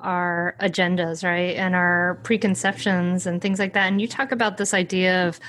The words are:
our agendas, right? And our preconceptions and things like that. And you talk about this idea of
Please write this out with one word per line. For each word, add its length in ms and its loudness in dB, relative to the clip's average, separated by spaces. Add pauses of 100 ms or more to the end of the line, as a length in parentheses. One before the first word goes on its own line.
our 580 -2
agendas, 640 0
right? 340 0
And 200 0
our 480 2
preconceptions 1040 0
and 140 -2
things 200 0
like 140 -2
that. 120 2
And 140 2
you 80 0
talk 240 -4
about 240 0
this 180 -2
idea 540 2
of 100 -6 (100)